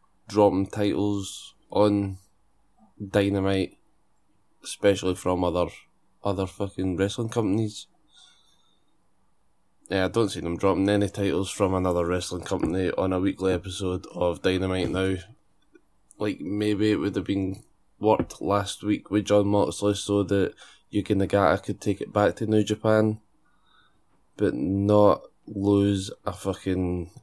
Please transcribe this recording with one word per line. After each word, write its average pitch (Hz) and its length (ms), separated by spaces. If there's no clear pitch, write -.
dropping 98 400
titles 101 840
on 101 480
Dynamite, 98 720
especially 95 520
from 90 280
other, 87 240
other 95 240
fucking 95 500
wrestling 101 320
companies. 107 580
Yeah, 95 160
I - 40
don't 107 200
see 92 120
them 85 160
dropping 95 320
any 101 200
titles 95 400
from 95 240
another 90 320
wrestling 90 380
company 90 480
on 95 200
a 92 80
weekly 92 340
episode 90 600
of 87 300
Dynamite 92 480
now. 95 240
Like, 107 220
maybe 104 500
it 98 60
would 95 180
have 95 100
been 95 380
worked - 420
last 98 420
week 104 260
with 101 160
Jon 104 220
Moxley 101 480
so 101 280
that 95 300
Yuki 104 240
Nagata 95 480
could - 180
take 101 200
it - 120
back 104 220
to 113 100
New 107 180
Japan, 110 560
but 98 160
not 98 680
lose 101 640
a 98 80
fucking 90 760